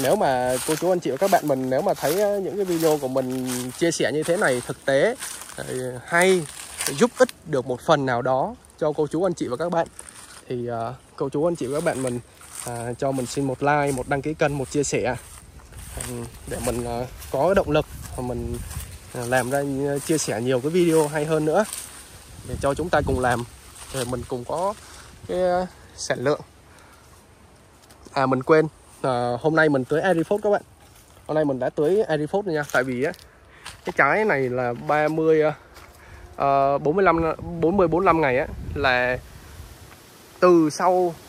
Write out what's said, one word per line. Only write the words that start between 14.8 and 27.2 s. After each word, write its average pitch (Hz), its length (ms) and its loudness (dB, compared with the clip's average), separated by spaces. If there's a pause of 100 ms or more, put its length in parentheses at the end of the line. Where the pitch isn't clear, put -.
sẻ, 123 320 -2 (920)
ừ, 127 60 -8 (340)
để - 180 -6
mình, 120 200 -2
à, 120 200 -4 (260)
có 139 140 2
cái 196 100 6
động 165 160 2
lực 151 140 2 (320)
mà 131 60 -4
mình, 120 340 -6 (560)
à, 127 120 -6
làm 123 260 0
ra, 139 80 2
à, 143 460 -2
chia 160 120 2
sẻ 117 240 -2
nhiều 127 180 2
cái 143 100 -2
video 165 380 4
hay 151 180 -2
hơn 156 200 2
nữa 170 180 4 (880)
để 123 120 -8
cho 139 120 2
chúng 156 160 -4
ta 151 160 2
cùng 131 140 0
làm, 120 240 0 (500)
để 131 100 -4
mình 123 240 -6
cùng 123 180 -6
có 180 280 -2 (540)
cái, 180 160 -2
à, 180 240 2 (280)
sản - 240 -4
lượng. 143 220 0 (1700)